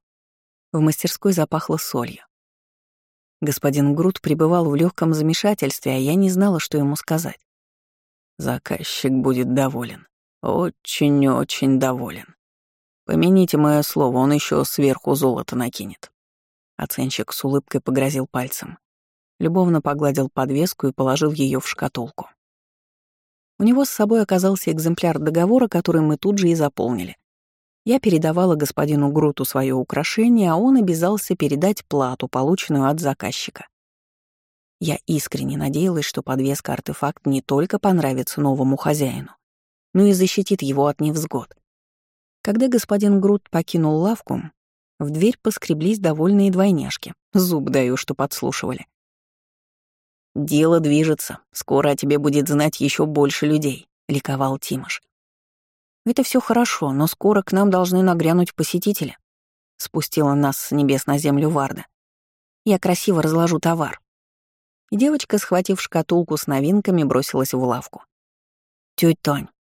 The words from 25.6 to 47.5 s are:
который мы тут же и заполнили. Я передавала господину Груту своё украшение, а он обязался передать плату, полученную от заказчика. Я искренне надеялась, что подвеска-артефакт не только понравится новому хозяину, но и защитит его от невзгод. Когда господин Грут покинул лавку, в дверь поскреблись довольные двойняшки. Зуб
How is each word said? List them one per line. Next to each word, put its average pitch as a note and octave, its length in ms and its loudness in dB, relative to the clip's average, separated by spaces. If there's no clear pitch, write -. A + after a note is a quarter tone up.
который E3+ 340 2
мы D3+ 160 2
тут G3+ 200 0
же F3+ 100 4
и E3+ 60 4
заполнили. B2 640 -2
Я C4 120 4
передавала E3+ 540 2
господину D3 560 0
Груту D3 360 0
своё C3 320 -2
украшение, G3+ 720 2
а D#3+ 60 2
он B3+ 200 4
обязался F#3 580 0
передать D#3 520 0
плату, C3 420 -2
полученную C#3 600 0
от D#3 100 -2
заказчика. - 640 -8
Я D3+ 280 -4
искренне C#3 500 -4
надеялась, D3+ 480 -2
что - 180 -8
подвеска-артефакт C#3 1000 -4
не C3+ 160 0
только D#3+ 380 -2
понравится D3 640 0
новому C3+ 340 0
хозяину, C#3 540 -2
но F#3+ 100 6
и G3+ 80 6
защитит F#3+ 480 0
его C#3 260 0
от D3 140 -2
невзгод. D3+ 560 -4
Когда A3+ 260 2
господин G#3 540 2
Грут G3+ 260 2
покинул D#3+ 480 0
лавку, F3 460 -2
в D3 100 -4
дверь E3 320 0
поскреблись F#3+ 580 -2
довольные F#3+ 520 2
двойняшки. F3+ 640 0
Зуб E3+ 380 0